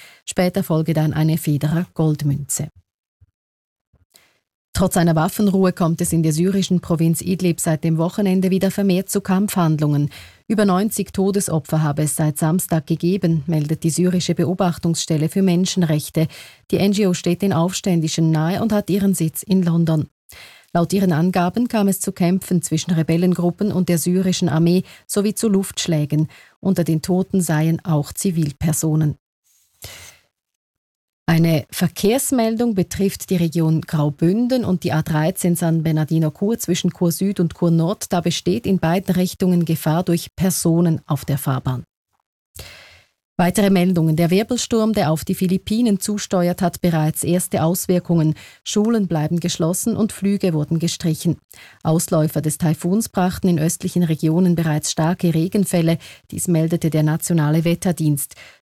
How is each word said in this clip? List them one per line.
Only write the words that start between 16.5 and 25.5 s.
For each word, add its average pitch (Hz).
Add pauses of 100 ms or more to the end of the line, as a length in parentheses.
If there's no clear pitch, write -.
Die -
N 202
G 202
O 180
steht 175
den 196
Aufständischen 165
nahe 165
und 220
hat 208
ihren 196
Sitz 160
in 190
London. 165 (640)
Laut 175
ihren 185
Angaben 180
kam 208
es 190
zu -
Kämpfen 180
zwischen -
Rebellengruppen 175
und 175
der 170
syrischen 180
Armee 170 (240)
sowie 208
zu 226
Luftschlägen. 156 (320)